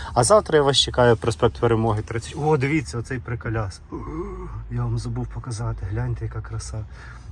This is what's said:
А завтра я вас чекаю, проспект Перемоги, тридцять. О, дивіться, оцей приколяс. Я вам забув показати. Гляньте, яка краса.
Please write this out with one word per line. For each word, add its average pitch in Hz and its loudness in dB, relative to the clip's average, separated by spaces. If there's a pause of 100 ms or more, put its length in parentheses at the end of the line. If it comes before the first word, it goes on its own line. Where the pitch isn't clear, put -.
(140)
А 127 4
завтра 202 6
я 147 8
вас 139 4
чекаю, 120 6
проспект 117 0
Перемоги, 110 2
тридцять. - -8
О, 156 4
дивіться, 139 0
оцей 123 -6
приколяс. 113 -6 (920)
Я 120 -4
вам 117 -2
забув 120 -6
показати. 113 -8
Гляньте, 117 -4
яка 110 -6
краса. 107 -8 (480)